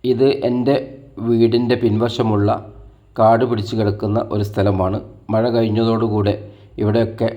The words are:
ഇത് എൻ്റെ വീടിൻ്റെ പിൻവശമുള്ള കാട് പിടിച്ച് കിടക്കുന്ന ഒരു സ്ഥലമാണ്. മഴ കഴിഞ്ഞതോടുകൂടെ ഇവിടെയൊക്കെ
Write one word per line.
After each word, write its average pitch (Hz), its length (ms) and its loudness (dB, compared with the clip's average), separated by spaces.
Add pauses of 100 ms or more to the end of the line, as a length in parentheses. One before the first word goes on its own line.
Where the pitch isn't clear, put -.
ഇത് 127 240 2 (200)
എൻ്റെ 123 280 2 (420)
വീടിൻ്റെ 117 580 2
പിൻവശമുള്ള 107 760 0 (640)
കാട് 113 300 4
പിടിച്ച് 110 300 -4
കിടക്കുന്ന 104 440 -2 (120)
ഒരു 104 120 -2
സ്ഥലമാണ്. 98 580 0 (280)
മഴ 110 140 0 (120)
കഴിഞ്ഞതോടുകൂടെ 110 800 0 (440)
ഇവിടെയൊക്കെ 110 600 0